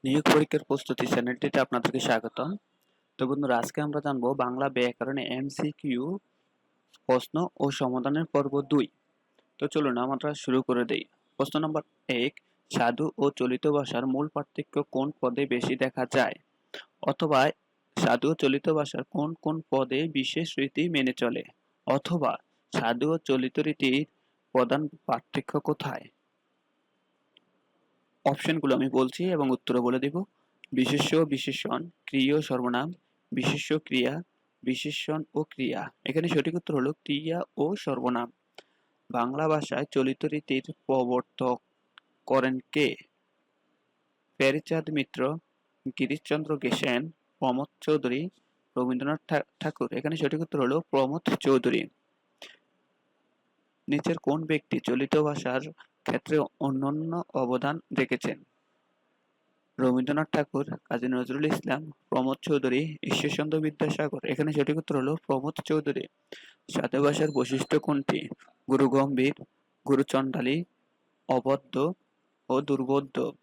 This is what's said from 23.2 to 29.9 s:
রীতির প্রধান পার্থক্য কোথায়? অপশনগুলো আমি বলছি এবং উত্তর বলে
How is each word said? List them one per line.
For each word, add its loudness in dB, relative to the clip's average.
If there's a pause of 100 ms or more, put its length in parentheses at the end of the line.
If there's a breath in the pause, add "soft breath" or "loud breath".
রীতির 2 (460)
প্রধান 2 (180)
পার্থক্য -2
কোথায়? -4 (2250)
অপশনগুলো 2
আমি 0
বলছি 2
এবং 2
উত্তর 0
বলে 2